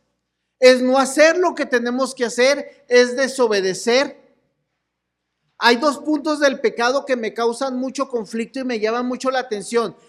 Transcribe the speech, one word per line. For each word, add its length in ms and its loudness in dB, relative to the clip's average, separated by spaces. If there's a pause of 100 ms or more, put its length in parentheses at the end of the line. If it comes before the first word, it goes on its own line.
(600)
Es 200 6
no 200 2
hacer 400 4
lo 160 0
que 100 -4
tenemos 480 -2
que 120 -4
hacer, 600 -2
es 280 4
desobedecer, 1040 0 (1400)
hay 120 6
dos 240 0
puntos 400 -2
del 200 2
pecado 460 -2
que 100 -2
me 200 -8
causan 420 -4
mucho 320 -6
conflicto 500 -8
y 40 -8
me 160 -4
llaman 260 -2
mucho 240 -4
la 80 -2
atención. 580 -4 (140)